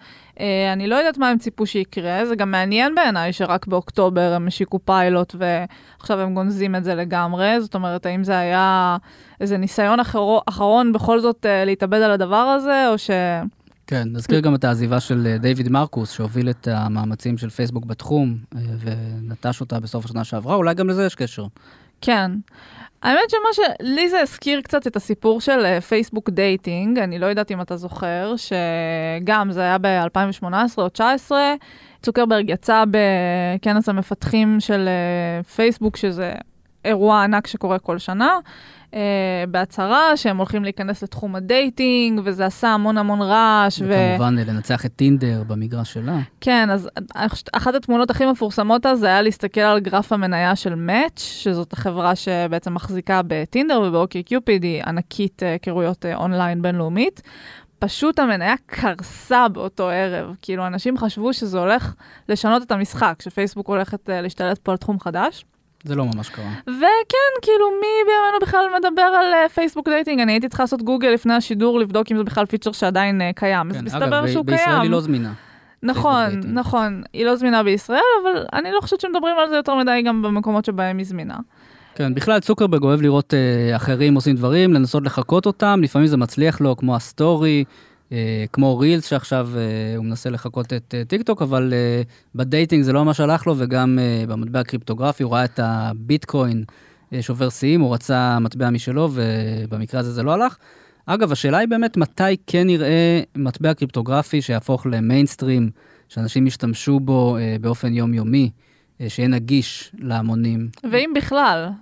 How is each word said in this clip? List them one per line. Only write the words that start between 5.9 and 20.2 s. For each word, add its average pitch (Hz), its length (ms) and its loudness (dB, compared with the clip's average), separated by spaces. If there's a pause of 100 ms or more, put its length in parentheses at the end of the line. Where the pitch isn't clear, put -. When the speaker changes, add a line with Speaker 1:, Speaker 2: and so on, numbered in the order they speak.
Speaker 1:
הם 190 140 -2
גונזים 190 420 -2
את 180 80 -4
זה 185 100 -2
לגמרי, 180 640 0
זאת 214 140 -8
אומרת, 180 320 -4
האם 185 180 -2
זה 190 140 0
היה 180 580 2 (440)
איזה 202 160 -2
ניסיון 202 440 0
אחרו-, 214 460 0
אחרון 214 460 2
בכל 226 280 2
זאת, 233 260 0
אה, 196 180 2
להתאבד 196 380 0
על 214 80 4
הדבר 190 260 2
הזה, 269 520 2
או 214 100 2
ש- - 120 -6 (760)
Speaker 2:
כן, 120 260 -2
נזכיר 120 280 0
גם 151 140 2
את 131 100 0
העזיבה 120 360 2
של, 120 260 0
אה, 110 120 0
דיוויד 127 300 0
מרקוס, 131 440 0
שהוביל 120 380 -2
את 120 180 -6
המאמצים 110 720 -2
של 113 120 -8
פייסבוק 120 340 -4
בתחום, 120 520 -2 (200)
אה, 117 40 -8 (200)
ונטש 113 800 -6
אותה 120 200 -6
בסוף 113 240 -8
השנה 113 200 -6